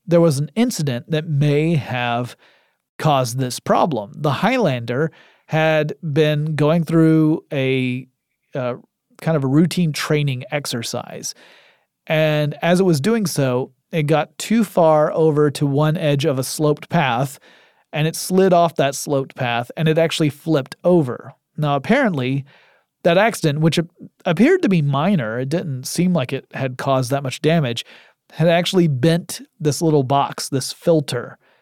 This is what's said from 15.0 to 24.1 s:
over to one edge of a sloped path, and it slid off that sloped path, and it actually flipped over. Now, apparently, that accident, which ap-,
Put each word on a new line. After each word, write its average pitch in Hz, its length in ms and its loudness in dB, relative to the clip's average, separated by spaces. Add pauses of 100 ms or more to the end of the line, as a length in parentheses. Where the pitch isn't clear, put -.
over 151 380 2
to 147 140 -2
one 147 300 2
edge 147 300 0
of 139 120 0
a 131 60 -2
sloped 151 460 -2
path, 135 500 0 (540)
and 151 140 -2
it 170 80 -6
slid 190 360 2
off 170 240 4
that 139 200 0
sloped 139 400 -4
path, 123 420 -4
and 160 100 0
it 160 100 2
actually 160 320 0
flipped 147 540 -4
over. 147 500 0 (240)
Now, 151 180 0
apparently, 139 680 0 (580)
that 170 140 4
accident, 165 420 0
which 160 200 2
ap-, 160 60 0 (400)